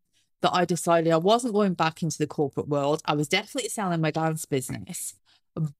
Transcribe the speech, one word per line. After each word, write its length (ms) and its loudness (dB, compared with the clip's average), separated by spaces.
that 120 2
I 120 2
decided 460 2
I 60 6
wasn't 380 2
going 180 2
back 300 -2
into 160 -2
the 80 0
corporate 400 -4
world. 380 0
I 100 0
was 120 0
definitely 420 -4
selling 320 -2
my 100 2
dance 340 -2
business, 680 -6